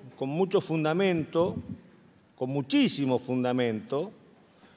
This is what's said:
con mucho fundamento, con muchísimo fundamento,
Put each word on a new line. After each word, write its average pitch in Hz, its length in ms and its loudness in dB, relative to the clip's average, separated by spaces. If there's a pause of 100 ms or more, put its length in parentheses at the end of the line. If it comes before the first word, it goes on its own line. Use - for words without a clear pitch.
(180)
con 135 100 -4
mucho 175 320 2
fundamento, 165 960 0 (800)
con 127 140 -4
muchísimo 139 680 2
fundamento, 123 920 -2 (640)